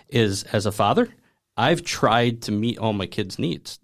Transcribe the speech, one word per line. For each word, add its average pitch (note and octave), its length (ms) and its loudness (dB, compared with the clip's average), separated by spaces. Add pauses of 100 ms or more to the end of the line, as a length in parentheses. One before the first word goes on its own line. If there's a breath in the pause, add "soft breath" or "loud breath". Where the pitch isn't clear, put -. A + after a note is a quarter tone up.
is, G#2+ 360 0
as G#2 200 -2
a G2+ 80 -2
father, C3 380 2 (480)
I've E3 260 2
tried A#2+ 580 2
to G#2+ 100 -4
meet G#2+ 260 -2
all A2 160 0
my F#2+ 120 -2
kids' - 320 -8
needs. - 460 -6